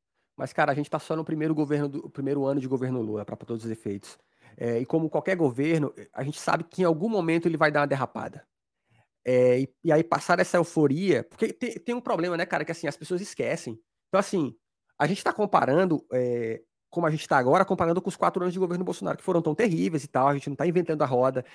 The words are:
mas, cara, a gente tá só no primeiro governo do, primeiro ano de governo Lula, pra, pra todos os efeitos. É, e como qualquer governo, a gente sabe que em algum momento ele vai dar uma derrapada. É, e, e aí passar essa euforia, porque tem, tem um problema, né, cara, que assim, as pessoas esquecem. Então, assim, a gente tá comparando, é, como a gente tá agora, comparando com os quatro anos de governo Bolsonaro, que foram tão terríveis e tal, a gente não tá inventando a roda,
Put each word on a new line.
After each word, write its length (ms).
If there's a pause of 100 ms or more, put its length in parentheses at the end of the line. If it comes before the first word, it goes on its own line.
(360)
mas, 180
cara, 180
a 40
gente 140
tá 100
só 160
no 100
primeiro 280
governo 360
do, 200
primeiro 360
ano 140
de 80
governo 340
Lula, 240
pra, 120
pra 80
todos 200
os 60
efeitos. 460 (400)
É, 220
e 60
como 240
qualquer 260
governo, 580 (180)
a 120
gente 160
sabe 240
que 180
em 40
algum 240
momento 380
ele 100
vai 140
dar 100
uma 60
derrapada. 580 (800)
É, 360
e, 80 (160)
e 60
aí 120
passar 360
essa 180
euforia, 680
porque 300
tem, 220
tem 200
um 60
problema, 340
né, 100
cara, 200
que 60
assim, 160
as 100
pessoas 240
esquecem. 580 (300)
Então, 100
assim, 340 (460)
a 80
gente 160
tá 80
comparando, 800
é, 500 (280)
como 180
a 20
gente 180
tá 100
agora, 260
comparando 380
com 80
os 80
quatro 260
anos 100
de 60
governo 240
Bolsonaro, 340
que 60
foram 180
tão 140
terríveis 480
e 40
tal, 200
a 60
gente 160
não 80
tá 100
inventando 340
a 60
roda, 360 (120)